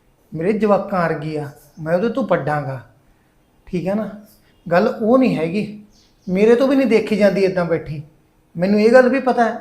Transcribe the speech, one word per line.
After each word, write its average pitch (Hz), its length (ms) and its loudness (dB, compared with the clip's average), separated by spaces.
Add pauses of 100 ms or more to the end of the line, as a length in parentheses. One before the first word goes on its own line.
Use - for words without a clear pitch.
(340)
ਮੇਰੇ 165 180 -2
ਜਵਾਕਾਂ 202 500 0
ਵਰਗੀ 156 340 -4
ਆ, 147 140 -8 (300)
ਮੈਂ 160 140 -2
ਉਹਦੇ 202 140 0
ਤੋਂ 233 140 -4
ਵੱਡਾ 151 380 -2
ਗਾ, 135 200 -8 (840)
ਠੀਕ 175 220 -6
ਹੈ 196 60 -2
ਨਾ? 208 160 -4 (600)
ਗੱਲ 202 320 2
ਉਹ 233 160 4
ਨਹੀਂ 220 180 2
ਹੈਗੀ, 170 500 -6 (420)
ਮੇਰੇ 202 260 4
ਤੋਂ 262 140 2
ਵੀ 277 80 2
ਨਹੀਂ 269 100 2
ਦੇਖੀ 214 300 0
ਜਾਂਦੀ 196 280 2
ਏਦਾਂ 180 200 0
ਬੈਠੀ। 156 380 -4 (540)
ਮੈਨੂੰ 196 240 2
ਇਹ 220 120 4
ਗੱਲ 254 160 6
ਵੀ 262 120 0
ਪਤਾ 247 240 0
ਹੈ 226 160 -4